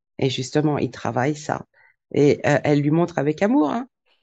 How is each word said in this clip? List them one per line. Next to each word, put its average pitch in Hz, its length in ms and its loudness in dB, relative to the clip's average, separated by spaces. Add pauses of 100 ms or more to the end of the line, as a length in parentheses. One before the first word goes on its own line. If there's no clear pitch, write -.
(180)
Et 131 120 0
justement, 143 480 -2
il 123 140 -2
travaille 123 440 -4
ça. - 300 -6 (480)
Et, 143 320 4
euh, 143 180 4
elle 147 180 4
lui 147 80 0
montre 170 280 0
avec 151 240 -2
amour, 277 300 2
hein. 247 160 -6 (340)